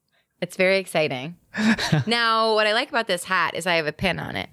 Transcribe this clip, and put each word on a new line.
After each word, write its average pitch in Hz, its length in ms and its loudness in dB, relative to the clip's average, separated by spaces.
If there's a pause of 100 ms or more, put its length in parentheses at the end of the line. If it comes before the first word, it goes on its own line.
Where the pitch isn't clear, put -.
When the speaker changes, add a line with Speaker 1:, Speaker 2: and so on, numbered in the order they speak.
(420)
Speaker 1:
It's - 140 -8
very 190 240 4
exciting. 156 560 -2 (200)
Speaker 2:
<laughs> 220 200 2 (300)
Speaker 1:
Now, 226 480 2
what 214 140 2
I 208 60 2
like 254 160 -2
about 233 180 -2
this 180 160 -2
hat 180 320 0
is 165 100 -4
I 175 100 2
have 160 120 0
a 151 40 -2
pin 170 280 -2
on - 160 -8
it. 95 160 -8